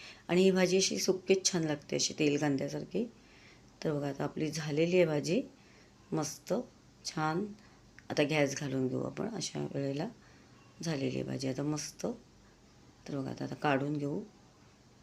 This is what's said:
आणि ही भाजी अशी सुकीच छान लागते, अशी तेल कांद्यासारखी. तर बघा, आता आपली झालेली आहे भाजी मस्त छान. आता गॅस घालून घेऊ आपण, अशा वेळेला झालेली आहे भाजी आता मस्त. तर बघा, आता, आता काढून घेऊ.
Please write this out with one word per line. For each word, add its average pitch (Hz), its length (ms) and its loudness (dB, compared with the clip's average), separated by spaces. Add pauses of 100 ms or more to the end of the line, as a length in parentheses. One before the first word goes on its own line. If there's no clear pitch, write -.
(280)
आणि 180 160 6
ही 190 80 8
भाजी 185 260 4
अशी 190 220 2
सुकीच 190 460 2
छान 165 180 0
लागते, 147 320 -2
अशी - 240 0
तेल 147 180 4
कांद्यासारखी. 147 680 -2 (800)
तर 160 100 0
बघा, 143 160 -2
आता 139 140 -4
आपली 151 280 -2
झालेली 156 440 2
आहे 180 100 8
भाजी 156 360 2 (720)
मस्त 160 420 -4 (520)
छान. 160 400 -2 (640)
आता - 140 2
गॅस 143 320 2
घालून 131 320 -2
घेऊ 127 160 -2
आपण, 202 320 -4
अशा 151 380 -6
वेळेला 139 340 -2 (760)
झालेली 135 340 -2
आहे 131 80 -2
भाजी 131 240 -4
आता 131 160 -2
मस्त. 151 420 -6
तर - 1120 -12
बघा, 135 120 -6
आता, 120 160 -8
आता 135 100 -6
काढून 143 420 0
घेऊ. 143 240 -4 (800)